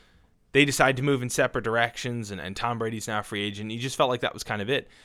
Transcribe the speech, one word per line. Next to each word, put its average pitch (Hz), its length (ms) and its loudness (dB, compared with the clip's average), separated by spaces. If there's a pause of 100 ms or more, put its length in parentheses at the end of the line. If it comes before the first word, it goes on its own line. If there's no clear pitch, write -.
(540)
They 143 120 8
decide 135 320 4
to 127 60 -2
move 139 180 4
in 123 80 -4
separate 127 340 0
directions, 117 680 0
and, 92 100 -8
and 92 140 -8
Tom 120 220 -2
Brady's 113 300 -4
now 107 120 -2
a 104 40 -4
free 104 200 -4
agent. 104 280 -6
You 117 80 -8
just 127 160 -6
felt 139 140 2
like 123 120 -2
that - 120 0
was - 100 -10
kind 104 180 -4
of 101 80 -4
it. 135 180 -2 (180)